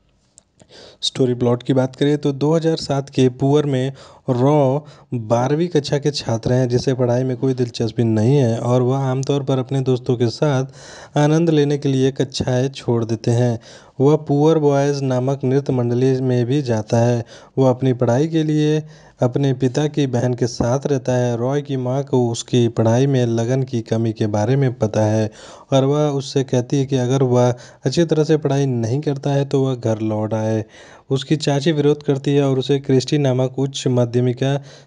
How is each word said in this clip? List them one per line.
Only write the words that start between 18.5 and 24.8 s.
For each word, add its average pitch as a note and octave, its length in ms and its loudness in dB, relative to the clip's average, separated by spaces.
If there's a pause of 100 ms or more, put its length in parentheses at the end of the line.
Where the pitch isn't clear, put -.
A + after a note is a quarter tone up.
अपने C3+ 320 0
पिता C3+ 340 0
की D3 200 -2
बहन B2 260 0
के B2 140 -2
साथ A#2+ 380 -2
रहता B2+ 280 -2
है। B2 240 0
रॉय C3+ 240 -2
की C#3 160 -6
माँ B2+ 260 -4
को B2 260 0
उसकी A#2 380 0
पढ़ाई A#2 400 2
में B2+ 180 2
लगन A#2 380 0
की A#2+ 180 -4
कमी A2+ 320 -2
के A2+ 140 -2
बारे G#2+ 280 0
में C3+ 180 0
पता A2 280 -2